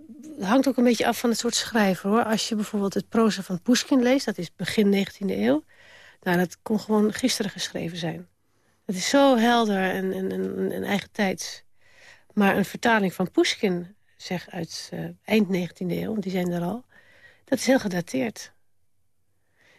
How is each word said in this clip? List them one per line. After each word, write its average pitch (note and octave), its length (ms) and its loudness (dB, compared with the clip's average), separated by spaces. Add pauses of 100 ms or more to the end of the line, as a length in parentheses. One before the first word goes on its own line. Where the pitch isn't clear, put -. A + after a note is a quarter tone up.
(420)
hangt A#3 260 4
ook B3 100 0
een A#3+ 60 4
beetje A#3+ 240 4
af - 120 -2
van B3 100 0
het A3 100 0
soort A#3 160 -2
schrijver, G3 540 0
hoor. A3+ 140 4
Als A3 260 -2
je A3+ 60 -2
bijvoorbeeld G3+ 380 -2
het - 160 -6
proza A3 320 2
van F3+ 200 -6
Pushkin B3+ 420 2
leest, C4 220 4
dat G#3+ 120 -4
is - 180 -12
begin G3+ 340 2
negentiende G3 480 0
eeuw... B3+ 260 2 (580)
Nou, F3+ 160 0
dat F3+ 240 -2
kon G#3+ 180 -2
gewoon G#3+ 340 2
gisteren A3 380 -2
geschreven E3+ 460 -8
zijn. E3+ 300 -6 (580)
Dat G3 100 -4
is F#3 140 -4
zo C#4 280 6
helder A3 540 2
en, F#3+ 220 -4
en, F#3+ 180 -4
en, F#3+ 400 -4
en F#3+ 120 -6
eigentijds. - 800 -4 (680)
Maar G3 240 4
een G3 80 2
vertaling G#3 480 0
van F3+ 180 -4
Pushkin, F#3 640 0 (220)
zeg, - 320 -8
uit, - 420 -10
eh, E3+ 80 -8 (240)
eind G3+ 260 2
negentiende F3+ 520 -4
eeuw, F#3+ 100 -6
want G#3+ 120 -4
die F#3 80 -6
zijn F3+ 200 -2
er F3 100 -2
al... F#3+ 260 -6 (580)
Dat - 140 -2
is - 60 -8
heel C4 140 4
gedateerd. G#3+ 720 -6 (1300)